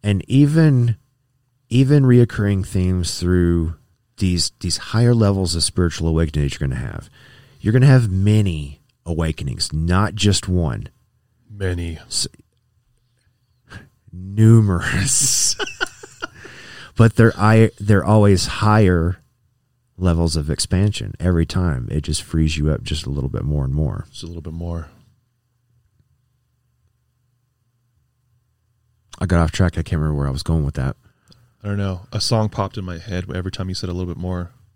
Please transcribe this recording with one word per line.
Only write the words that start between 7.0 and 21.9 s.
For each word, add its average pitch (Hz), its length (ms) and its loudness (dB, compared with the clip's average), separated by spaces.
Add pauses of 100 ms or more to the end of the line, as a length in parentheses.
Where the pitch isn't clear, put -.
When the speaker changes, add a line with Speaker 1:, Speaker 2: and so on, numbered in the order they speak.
Speaker 1:
You're 107 140 0
gonna 127 120 6
have 127 240 6
many 92 680 0 (260)
awakenings, 80 680 -4
not 87 420 0
just 104 340 0
one. 80 400 -2 (640)
Speaker 2:
Many. 87 480 -6
Speaker 1:
S-, - 280 -6 (1900)
numerous. 98 1500 2
<laughs> 415 60 -6 (1300)
But 113 200 4
they're, 113 180 6
I, 110 360 4 (100)
they're 101 240 2
always 101 420 4
higher 92 760 2 (720)
levels 85 400 0
of 76 140 -4
expansion 92 680 -2
every 85 280 0
time. 80 440 -4